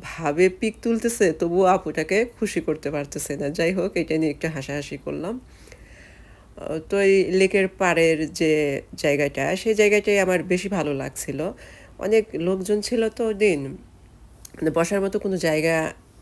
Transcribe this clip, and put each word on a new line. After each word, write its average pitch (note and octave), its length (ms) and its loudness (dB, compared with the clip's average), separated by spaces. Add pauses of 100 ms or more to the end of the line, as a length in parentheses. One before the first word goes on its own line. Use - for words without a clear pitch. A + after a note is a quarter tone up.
ভাবে E3 480 0
পিক G#3+ 320 -2
তুলতেছে, A3+ 520 2
তবুও E3+ 300 2
আপুটাকে F#3 640 2
খুশি G#3 360 -4
করতে D3 300 -4
পারতেছে D3 460 -6
না। C#3+ 120 -4
যাই E3+ 240 0
হোক, F#3 240 -2
এটা D#3+ 200 0
নিয়ে D#3 140 2
একটু C#3+ 160 -6
হাসাহাসি C#3+ 500 -6
করলাম। D#3 440 -8 (1160)
আহ, D#3+ 220 -6
তো G3 200 -2
এই G3 320 4
লেকের F#3+ 360 4
পাড়ের E3 680 2
যে D3+ 480 2 (160)
জায়গাটা, D3 580 0
সেই A3 180 -2
জায়গাটাই G#3 460 4
আমার F#3 240 2
বেশি F3+ 260 -2
ভালো D3+ 240 -2
লাগছিল। C#3+ 580 -6 (460)
অনেক G#3+ 360 2
লোকজন F#3+ 480 0
ছিল A3+ 280 0
তো A3+ 180 -4
ওই A3 60 -2
দিন, F3+ 340 2 (880)
মানে D#3 160 0
বসার F3 300 0
মতো G3 180 -2
কোনো F#3+ 180 -4
জায়গা D#3+ 560 0 (280)